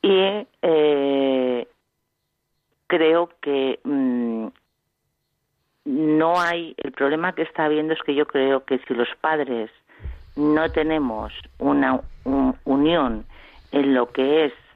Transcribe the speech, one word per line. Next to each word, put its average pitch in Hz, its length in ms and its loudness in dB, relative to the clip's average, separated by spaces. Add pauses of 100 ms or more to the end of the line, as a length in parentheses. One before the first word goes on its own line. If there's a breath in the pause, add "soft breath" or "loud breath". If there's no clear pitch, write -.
Y, 196 460 2 (160)
eh, 139 1040 2 (1160)
creo 165 420 4 (140)
que, 135 420 -2
mm, 123 600 -2 (1400)
no 156 560 2
hay, 170 380 -4
el - 140 -8
problema 156 420 -2
que 156 80 -4
está 160 240 -4
habiendo 156 260 0
es 156 100 -4
que 147 120 -2
yo 147 120 0
creo 135 380 0
que 131 140 -2 (100)
si 131 60 -2
los 117 140 -2 (120)
padres 135 500 -2 (640 loud breath)
no 151 380 0
tenemos 139 640 -2 (240)
una, 139 420 0 (240)
un-, 131 400 0
unión 139 640 0 (440 loud breath)
en 139 220 2
lo 123 200 2
que 147 340 2
es 127 80 -4 (220)